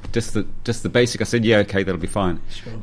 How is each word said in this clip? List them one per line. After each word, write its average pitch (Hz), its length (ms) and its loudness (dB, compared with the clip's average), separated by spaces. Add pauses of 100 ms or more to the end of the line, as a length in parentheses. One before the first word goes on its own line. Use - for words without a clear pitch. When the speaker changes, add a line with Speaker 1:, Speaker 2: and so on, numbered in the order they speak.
(120)
Speaker 1:
just 113 200 -2
the, 104 140 0 (180)
just - 180 -2
the 101 60 -2
basic." 123 320 2
I 110 40 0
said, 117 200 0
"Yeah, 110 140 6
okay, 98 240 2
that'll 90 180 -2
be 90 60 -4
fine." 90 420 0
Speaker 2:
Sure. - 240 -8 (100)